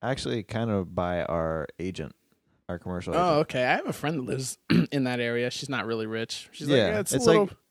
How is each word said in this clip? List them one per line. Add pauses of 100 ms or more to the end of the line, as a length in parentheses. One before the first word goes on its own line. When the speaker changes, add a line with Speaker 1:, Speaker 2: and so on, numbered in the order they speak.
Speaker 1:
actually
kind
of
by
our (120)
agent, (540)
our
commercial
Speaker 2:
Oh,
Speaker 1:
agent.
Speaker 2:
okay.
I
have
a
friend
that
lives (160)
<clears throat>
in
that
area.
She's
not
really
rich.
She's
like,
Speaker 1:
Yeah,
Speaker 2:
"Yeah,
it's
Speaker 1:
it's
Speaker 2:
a
little"
Speaker 1:
like, (140)